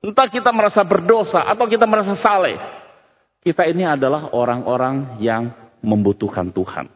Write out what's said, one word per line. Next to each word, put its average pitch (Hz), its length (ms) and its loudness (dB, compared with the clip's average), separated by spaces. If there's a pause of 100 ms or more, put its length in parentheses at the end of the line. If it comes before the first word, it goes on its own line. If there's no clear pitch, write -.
entah 214 240 2
kita 247 240 -2
merasa 214 320 2
berdosa 190 640 2
atau 220 240 0
kita 226 160 4
merasa 208 320 0
saleh, 190 400 2 (880)
kita 165 240 2
ini 180 160 -2
adalah 147 480 -2
orang-orang 123 880 -2
yang 117 320 -2 (320)
membutuhkan 101 640 0
Tuhan. 87 460 -8